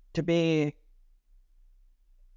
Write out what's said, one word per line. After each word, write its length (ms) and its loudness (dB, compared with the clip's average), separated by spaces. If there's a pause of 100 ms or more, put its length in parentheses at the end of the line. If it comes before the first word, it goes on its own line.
(140)
to 100 -4
be, 520 0 (1600)